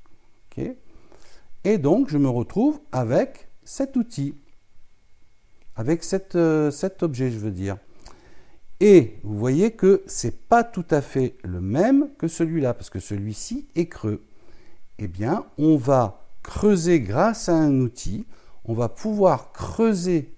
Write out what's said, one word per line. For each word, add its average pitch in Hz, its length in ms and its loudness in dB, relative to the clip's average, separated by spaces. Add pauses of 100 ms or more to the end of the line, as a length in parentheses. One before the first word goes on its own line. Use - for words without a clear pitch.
(500)
Ok. 247 240 -8 (880)
Et 208 140 2
donc, 147 300 2
je 147 100 0
me 139 100 4
retrouve 190 520 0 (120)
avec 131 560 0 (140)
cet - 340 -6
outil. 143 380 -4 (1400)
Avec 147 260 -2
cette, 190 320 -4
euh, 156 360 2
cet 190 320 -6
objet, 131 280 0
je 113 80 -4
veux 107 120 -4
dire. 95 260 -4 (1040)
Et 175 440 8
vous 104 120 -4
voyez 143 360 2
que 190 340 4
c'est - 420 -6
pas 233 140 6
tout 185 280 -8
à 147 100 4
fait 131 420 -2
le 90 180 -6
même 220 560 2
que 165 120 -4
celui-là, 160 460 -2
parce - 160 -14
que 98 100 -10
celui-ci 107 760 -8
est 170 140 -2
creux. - 360 -6 (720)
Eh 104 100 -8
bien, 113 380 -4 (120)
on 156 180 4
va 123 520 0 (160)
creuser 175 560 2
grâce 151 480 0
à 170 80 4
un 147 240 4
outil, 202 440 -2 (400)
on 113 100 -4
va 117 140 0
pouvoir 202 640 2
creuser 180 840 0